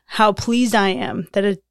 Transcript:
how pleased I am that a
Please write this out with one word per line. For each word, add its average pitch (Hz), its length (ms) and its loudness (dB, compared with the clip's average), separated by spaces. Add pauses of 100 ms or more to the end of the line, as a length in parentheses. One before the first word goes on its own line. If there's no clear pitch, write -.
how 214 260 2
pleased 233 420 -2
I 196 140 2
am - 460 -6
that 196 100 0
a 202 160 -2 (100)